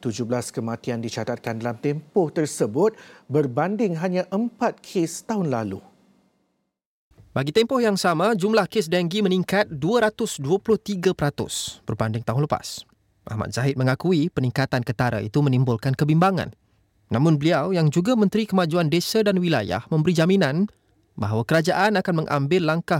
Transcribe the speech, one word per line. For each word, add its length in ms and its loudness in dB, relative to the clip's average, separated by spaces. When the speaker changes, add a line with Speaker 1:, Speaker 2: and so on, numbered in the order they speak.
Speaker 1:
tujuh 240 -4
belas 280 -2
kematian 480 -6
dicatatkan 600 -6
dalam 160 -4
tempoh 560 -2
tersebut 640 0
berbanding 680 0
hanya 320 -2
empat 520 -4
kes 440 -4
tahun 280 -2
lalu. 280 -4
Speaker 2:
Bagi 200 -2
tempoh 240 2
yang 200 2
sama, 360 2
jumlah 360 2
kes 200 -2
denggi 320 0
meningkat 480 2
dua 400 2
ratus 320 -4
dua 160 2
puluh 240 0
tiga 320 0
peratus 720 -6
berbanding 400 -2
tahun 200 0
lepas. 400 -4
Ahmad 280 -6
Zahid 240 -2
mengakui 560 0
peningkatan 480 0
ketara 400 -2
itu 200 -2
menimbulkan 520 2
kebimbangan. 600 2
Namun 300 4
beliau 320 0
yang 180 2
juga 300 2
Menteri 240 2
Kemajuan 480 0
Desa 320 0
dan 160 2
Wilayah 480 0
memberi 240 2
jaminan 560 2
bahawa 320 -2
kerajaan 480 2
akan 320 0
mengambil 400 0
langkah 320 0